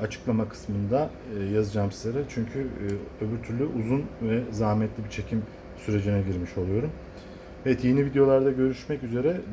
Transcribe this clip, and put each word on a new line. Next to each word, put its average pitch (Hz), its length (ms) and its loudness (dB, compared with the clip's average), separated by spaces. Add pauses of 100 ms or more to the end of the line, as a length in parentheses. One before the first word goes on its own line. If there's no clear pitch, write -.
açıklama 110 460 0
kısmında, 104 600 -2 (280)
e, 98 60 -2
yazacağım 101 480 2
sizlere. 123 360 -2
Çünkü, 117 320 -4
e, 101 640 -4
öbür 113 180 -2
türlü 120 220 -2
uzun 127 400 0 (180)
ve 117 280 2
zahmetli 107 540 2
bir 101 60 -10
çekim 110 320 -2 (340)
sürecine 101 460 2
girmiş 92 360 -2
oluyorum. 101 320 0 (760)
Evet, 123 180 2
yeni 135 200 6
videolarda 135 460 6
görüşmek 131 520 0
üzere. 127 380 0 (120)